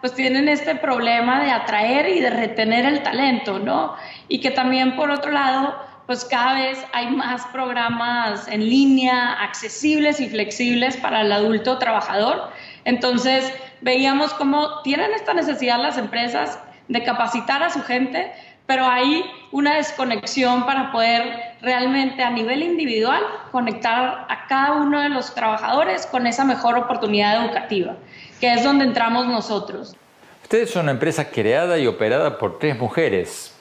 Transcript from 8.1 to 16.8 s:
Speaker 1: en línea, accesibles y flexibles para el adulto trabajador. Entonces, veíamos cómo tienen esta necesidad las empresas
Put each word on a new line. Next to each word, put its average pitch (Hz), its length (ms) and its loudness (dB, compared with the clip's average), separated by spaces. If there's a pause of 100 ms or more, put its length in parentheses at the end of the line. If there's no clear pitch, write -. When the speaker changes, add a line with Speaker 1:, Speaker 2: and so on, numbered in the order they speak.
Speaker 1:
en 214 220 -2
línea, 254 640 4
accesibles 294 880 0
y 240 80 -2
flexibles 240 720 0
para 220 240 0
el 208 100 2
adulto 220 460 2
trabajador. 220 720 0 (340)
Entonces, 254 680 2 (260)
veíamos 269 540 2
cómo 294 480 0
tienen 320 320 0
esta 415 180 -4
necesidad 254 480 0
las 277 160 -2
empresas 240 600 -4 (300)